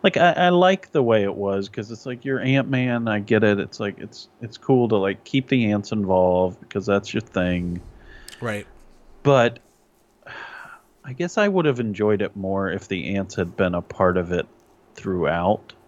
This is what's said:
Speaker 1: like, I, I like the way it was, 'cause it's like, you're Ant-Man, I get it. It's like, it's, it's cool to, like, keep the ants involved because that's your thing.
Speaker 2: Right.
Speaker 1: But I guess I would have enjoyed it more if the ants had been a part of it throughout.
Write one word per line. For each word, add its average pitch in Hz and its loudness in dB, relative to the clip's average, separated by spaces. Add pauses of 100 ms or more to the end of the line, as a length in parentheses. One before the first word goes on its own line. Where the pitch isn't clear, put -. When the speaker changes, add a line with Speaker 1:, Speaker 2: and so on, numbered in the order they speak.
Speaker 1:
like, 190 4
I, 170 6
I 175 2
like 185 2
the 143 2
way 110 4
it 98 -2
was, 98 -2
'cause 107 -10
it's - -14
like, 127 -10
you're 135 -2
Ant-Man, 127 0
I 104 0
get 107 2
it. 104 4
It's - -8
like, 101 -6
it's, - -18 (120)
it's 117 -14
cool 123 2
to, 107 2
like, 98 -2
keep 131 -4
the 120 2
ants 101 -4
involved 92 0
because 95 -8
that's 101 -2
your 90 -4
thing. 90 -4 (580)
Speaker 2:
Right. 104 -8 (560)
Speaker 1:
But 120 4 (1400)
I 131 -14
guess 175 -6
I 208 4
would 185 2
have 123 0
enjoyed 104 0
it 101 -6
more 95 -2
if 95 -8
the 90 -4
ants 95 -6
had 87 -4
been 90 0
a 87 -2
part 92 0
of 87 -2
it 87 -2 (480)
throughout. 87 -2 (140)